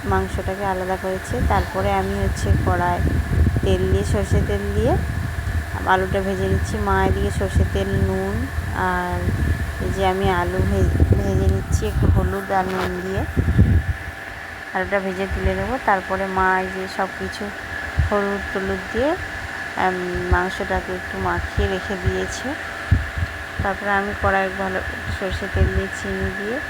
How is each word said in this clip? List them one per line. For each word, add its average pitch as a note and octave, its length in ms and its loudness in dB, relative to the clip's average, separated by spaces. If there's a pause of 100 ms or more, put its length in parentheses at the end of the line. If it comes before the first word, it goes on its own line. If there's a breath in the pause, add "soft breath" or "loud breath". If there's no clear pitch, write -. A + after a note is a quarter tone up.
মাংসটাকে F#3+ 600 -2
আলাদা F#3 380 -2
করেছে। F#3+ 460 -4
তারপরে G3 440 2
আমি G3 300 0
হচ্ছে G3 300 2 (140)
কড়ায় F3 340 2 (640)
তেল F#3 300 2
দিয়ে, G3+ 120 2
সর্ষে - 420 2
তেল G3+ 280 0
দিয়ে A#3 220 4 (880)
আলুটা F#3+ 340 2
ভেজে F#3+ 280 0
নিচ্ছি। G3 300 0
মা F#3+ 260 2
এদিকে G3 340 2
সর্ষে - 340 2
তেল, G3 160 0
নুন G3 580 0 (300)
আর F3+ 440 0 (640)
এই F3+ 60 -2
যে F#3+ 160 0
আমি F#3+ 240 2
আলু F3+ 280 0
ভে-, F#3+ 580 4
ভেজে G3 380 4
নিচ্ছি G3 320 0
একটু G3+ 200 2
হলুদ G3 460 2
আর F#3+ 120 2
নুন F#3 380 -2
দিয়ে। F#3+ 220 -2 (1500)
আলুটা F#3+ 240 0
ভেজে F#3+ 360 -2
তুলে F#3+ 200 2
নেবো। G3+ 320 -2
তারপরে F#3+ 400 0
মা F#3 340 2
এই F#3 140 -4
যে F#3+ 220 -6
সব F#3+ 120 -2 (100)
কিছু F#3 260 -6 (680)
হলুদ G3+ 300 0 (140)
টলুদ F#3+ 240 -2 (140)
দিয়ে, C#4+ 240 2 (600)
আম, F#3 180 0 (360)
মাংসটাকে F#3 640 0
একটু F#3 260 -6
মাখিয়ে F#3+ 500 -2
রেখে F#3+ 340 -2
দিয়েছে। F#3 520 -4 (1080)
তারপরে G3 280 -2
আমি G3+ 220 0 (100)
কড়াই F#3+ 260 2 (100)
ভালো F#3+ 220 -2 (400)
সর্ষে F#3+ 340 -4
তেল F#3 120 6 (100)
দিয়ে, G3 120 0 (140)
চিনি F#3+ 360 -2
দিয়ে A3 320 -4